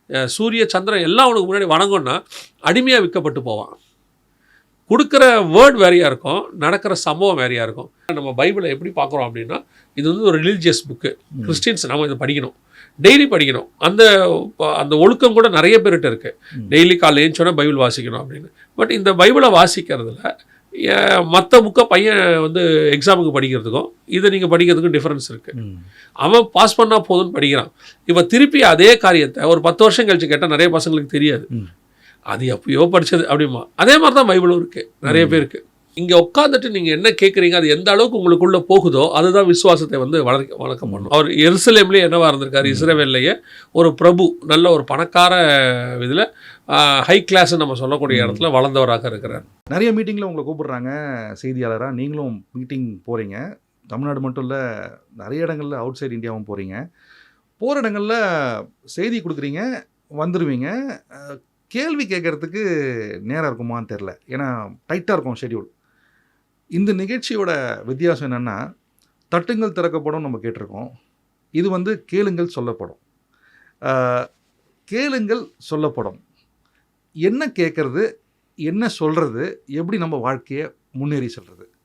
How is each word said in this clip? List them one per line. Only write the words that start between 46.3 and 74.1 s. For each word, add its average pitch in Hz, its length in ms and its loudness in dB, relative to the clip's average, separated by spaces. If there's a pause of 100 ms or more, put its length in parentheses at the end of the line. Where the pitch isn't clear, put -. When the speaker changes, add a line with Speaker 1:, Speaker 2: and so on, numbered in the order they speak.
Speaker 1:
ஆ, 147 340 2
ஹை 175 300 2
கிளாஸ்ன்னு 175 240 4
நம்ம 147 180 -2
சொல்லக்கூடிய 131 520 -2
Speaker 2:
ம். - 20 -4
Speaker 1:
இடத்துல 135 220 -4
வளர்ந்தவராக 131 560 0
இருக்கிறார். 110 380 -10 (260)
Speaker 2:
நிறைய 214 220 -2
மீட்டிங்ல 208 300 -6
உங்களை 160 220 -8
கூப்பிடுறாங்க 135 460 -10 (520)
செய்தியாளரா, 127 480 -6
நீங்களும் 131 600 -10
மீட்டிங் 127 540 -10
போறீங்க. 113 520 -10 (280)
தமிழ்நாடு 139 340 -8
மட்டும் 131 220 -8
இல்ல, 123 480 -10 (260)
நிறைய 120 280 -10
இடங்கள்ல 147 300 -8
அவுட் 127 260 -10
சைடு 135 120 -10
இந்தியாவும் 113 360 -12
போறீங்க. 101 420 -12 (680)
போற 277 220 -4
இடங்கள்ல 214 340 -6 (720)
செய்தி 226 360 -8
கொடுக்குறீங்க, 160 640 -10 (340)
வந்துருவீங்க. 165 800 -6 (120)
அ, 143 300 -20 (260)
கேள்வி 285 400 -6
கேட்கறதுக்கு 165 560 -8 (580)
நேரம் 131 360 -6
இருக்குமான்னு 117 280 -10
தெரியல, 98 420 -14
ஏன்னா 127 480 -10 (140)
டைட்டா 180 240 -6
இருக்கும் 131 280 -6
ஷெட்யூல். 113 320 -12 (960)
இந்த 202 240 -2
நிகழ்ச்சியோட 185 920 -6
வித்தியாசம் 139 480 -4
என்னன்னா, 120 420 -10 (560)
தட்டுங்கள் 208 420 -4
திறக்கப்படும் 160 480 -6
நம்ம 131 180 -10
கேட்டிருக்கோம். 104 500 -14 (640)
இது 180 200 -4
வந்து 185 340 -6
கேளுங்கள் 180 420 -4
சொல்லப்படும். 117 520 -12 (840)
அ, 127 480 -4 (540)